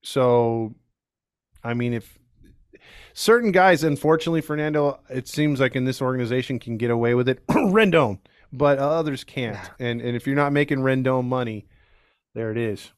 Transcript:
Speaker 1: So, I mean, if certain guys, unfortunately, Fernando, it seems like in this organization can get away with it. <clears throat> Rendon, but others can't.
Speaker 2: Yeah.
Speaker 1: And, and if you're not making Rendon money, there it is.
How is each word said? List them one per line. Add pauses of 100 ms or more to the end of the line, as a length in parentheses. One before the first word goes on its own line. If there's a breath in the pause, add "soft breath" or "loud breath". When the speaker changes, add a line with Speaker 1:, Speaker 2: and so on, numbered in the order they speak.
Speaker 1:
So, (880)
I
mean,
if (960 loud breath)
certain
guys,
unfortunately,
Fernando, (100)
it
seems
like
in
this
organization
can
get
away
with
it.
<clears throat>
Rendon, (320 soft breath)
but
others
can't.
Speaker 2:
Yeah. (120)
Speaker 1:
And,
and
if
you're
not
making
Rendon
money, (680)
there
it
is.